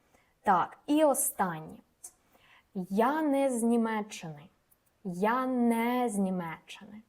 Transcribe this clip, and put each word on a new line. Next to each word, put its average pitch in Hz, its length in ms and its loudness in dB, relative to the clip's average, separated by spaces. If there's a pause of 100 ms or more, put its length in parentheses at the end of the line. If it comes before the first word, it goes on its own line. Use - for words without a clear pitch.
(420)
Так, - 440 2
і 302 180 4
останнє. 180 720 0 (1000)
Я 220 480 2
не 277 280 2
з 233 120 -2
Німеччини. 214 840 -2 (560)
Я 208 420 0
не 240 600 2
з 202 100 -2
Німеччини. 190 920 -6